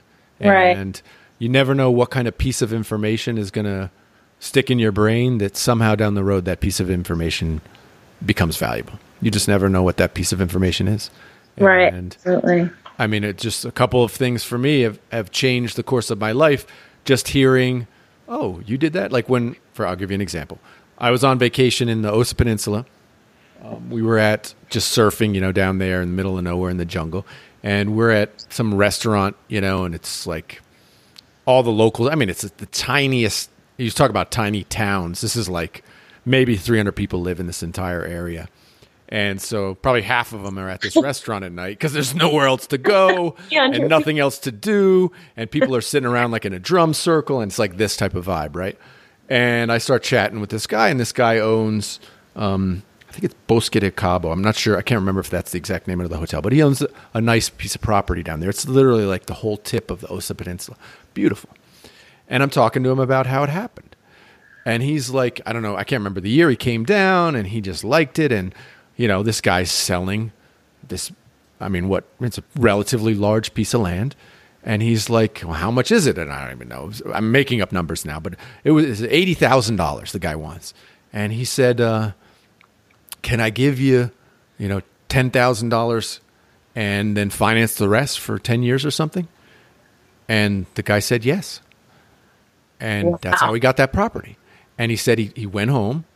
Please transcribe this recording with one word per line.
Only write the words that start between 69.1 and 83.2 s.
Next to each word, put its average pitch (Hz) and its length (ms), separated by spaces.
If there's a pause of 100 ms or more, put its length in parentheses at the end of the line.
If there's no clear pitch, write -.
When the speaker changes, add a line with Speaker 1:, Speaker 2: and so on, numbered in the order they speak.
Speaker 2:
this 110 180
guy's 90 300
selling 101 600 (540)
this, - 260 (500)
I 98 80
mean, 90 180
what, 95 160 (160)
it's 123 200
a - 40 (140)
relatively 110 580
large 104 380
piece 110 200
of 120 80
land. 95 340 (500)
And 107 160
he's 113 280
like, 113 340
"Well, 82 120
how 90 160
much 123 200
is 208 160
it?" 98 100
And 78 140
I 69 140
don't 64 100
even 60 140
know. 64 200 (240)
I'm 110 200
making 127 260
up 95 140
numbers 82 320
now, 78 160
but 87 140 (280)
it 143 80
was 139 320
eighty 160 300
thousand 120 420
dollars 76 380
the 101 60
guy 82 180
wants. 76 360 (380)
And 104 220
he 120 100
said, 123 380
uh, 110 300 (1120)